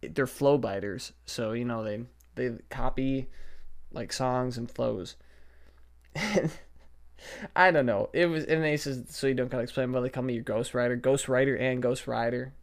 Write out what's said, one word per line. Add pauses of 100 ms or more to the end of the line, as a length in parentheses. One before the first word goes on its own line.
they're
flow
biters, (140)
so,
you
know,
they, (300)
they (140)
copy, (640)
like,
songs
and
flows. (1000)
<laughs> (1400)
I
don't
know.
It
was,
and
then
he
says,
"So
you
don't
gotta
explain
why
they
call
me
your
ghost
rider."
Ghost
rider
and
ghost
rider.